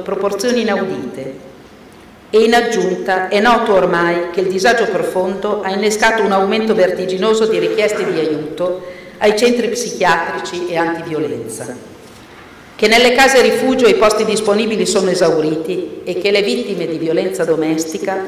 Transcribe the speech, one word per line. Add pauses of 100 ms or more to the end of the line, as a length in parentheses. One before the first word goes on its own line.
proporzioni
inaudite (800)
e
in
aggiunta
è
noto
ormai
che
il
disagio
profondo
ha
innescato
un
aumento
vertiginoso
di
richieste
di
aiuto (360)
ai
centri
psichiatrici
e
antiviolenza, (1000)
che
nelle
case
rifugio
i
posti
disponibili
sono
esauriti
e
che
le
vittime
di
violenza
domestica